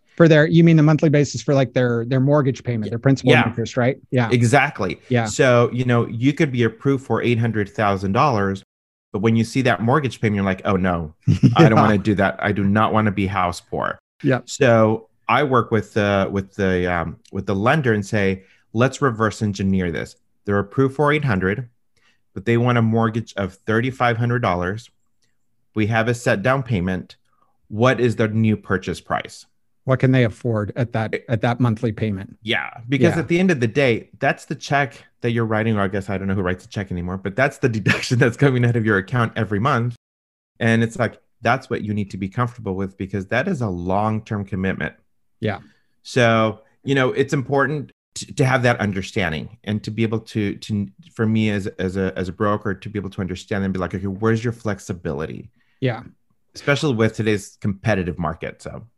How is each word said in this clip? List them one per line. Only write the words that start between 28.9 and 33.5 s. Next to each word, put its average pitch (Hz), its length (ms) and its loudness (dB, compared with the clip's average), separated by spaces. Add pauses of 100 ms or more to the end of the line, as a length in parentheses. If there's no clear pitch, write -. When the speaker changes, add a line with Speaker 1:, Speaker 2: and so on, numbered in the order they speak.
Speaker 2:
price? - 460 -8 (380)
Speaker 1:
What 131 140 2
can 127 140 4
they 131 120 4
afford 110 520 -4
at 120 160 -4
that, 110 220 -4
Speaker 2:
It - 140 -6
Speaker 1:
at 110 120 -2
that 120 180 -2
monthly 120 320 0
payment? 104 520 -6
Speaker 2:
Yeah, 107 280 -4 (180)
because 143 260 4
Speaker 1:
Yeah. 165 60 -2
Speaker 2:
at 123 80 -4
the 170 120 2
end 190 100 4